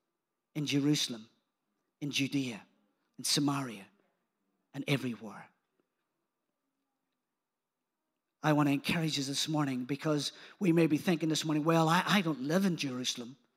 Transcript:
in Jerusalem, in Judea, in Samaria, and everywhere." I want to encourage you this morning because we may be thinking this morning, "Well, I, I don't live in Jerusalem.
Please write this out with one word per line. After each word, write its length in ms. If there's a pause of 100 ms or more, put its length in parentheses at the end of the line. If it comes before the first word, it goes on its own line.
(540)
in 120
Jerusalem, 600 (760)
in 100
Judea, 500 (580)
in 60
Samaria, 600 (880)
and 160
everywhere." 600 (3000)
I 100
want 160
to 40
encourage 440
you 80
this 240
morning 360
because 480 (280)
we 100
may 160
be 120
thinking 320
this 140
morning, 200
"Well, 240
I, 180
I 140
don't 220
live 240
in 100
Jerusalem. 600 (200)